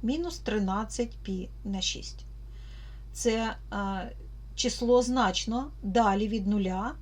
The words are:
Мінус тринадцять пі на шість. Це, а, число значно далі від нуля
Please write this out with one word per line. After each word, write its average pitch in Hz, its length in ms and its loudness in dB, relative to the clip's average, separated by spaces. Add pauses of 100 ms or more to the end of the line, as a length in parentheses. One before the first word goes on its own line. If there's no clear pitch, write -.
Мінус 320 360 0
тринадцять 214 840 0
пі 190 260 -4 (160)
на 196 160 -2
шість. - 440 -4 (880)
Це, 226 440 2 (140)
а, 196 340 -2 (500)
число 247 480 4
значно 240 680 2 (120)
далі 208 460 4
від 202 180 0
нуля 202 560 2